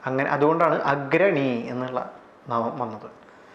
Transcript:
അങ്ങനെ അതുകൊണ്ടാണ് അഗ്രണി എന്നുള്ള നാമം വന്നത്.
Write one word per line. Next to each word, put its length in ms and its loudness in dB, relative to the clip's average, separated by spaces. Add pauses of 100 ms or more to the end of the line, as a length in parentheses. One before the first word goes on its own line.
അങ്ങനെ 240 -2
അതുകൊണ്ടാണ് 520 2
അഗ്രണി 840 2
എന്നുള്ള 460 -6 (360)
നാമം 300 -2
വന്നത്. 260 -8 (500)